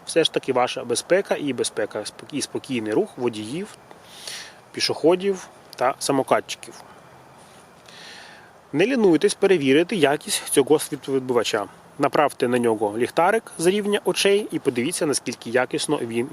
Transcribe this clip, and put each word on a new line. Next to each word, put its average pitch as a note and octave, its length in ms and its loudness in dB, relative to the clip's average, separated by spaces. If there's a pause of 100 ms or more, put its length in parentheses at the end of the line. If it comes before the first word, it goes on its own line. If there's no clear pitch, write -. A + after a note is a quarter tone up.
все D#3+ 180 2
ж - 80 -4
таки C#3+ 200 -2
ваша B2 320 -2
безпека E3+ 560 0
і C#3+ 120 -2
безпека, A2 520 -4
спок-, - 280 -16
і C3+ 100 -4
спокійний A2+ 500 -6
рух F#3 240 0
водіїв, B2 520 -6 (1040)
пішоходів F3+ 760 0 (280)
та B2+ 220 0
самокатчиків. - 760 -2 (2000)
Не E3 140 2
лінуйтесь G3+ 480 4
перевірити E3+ 640 4
якість C#3+ 520 0
цього C#3+ 300 4
світловідбивача. B2+ 880 -2 (320)
Направте C#3 500 2
на B2 100 2
нього A2 400 0
ліхтарик F3 600 0
з E3 80 -2
рівня G3+ 380 0
очей G3+ 460 0
і D#3+ 80 -4
подивіться, C#3 480 -2
наскільки B2 440 -4
якісно C3 480 -2
він A#2 340 -4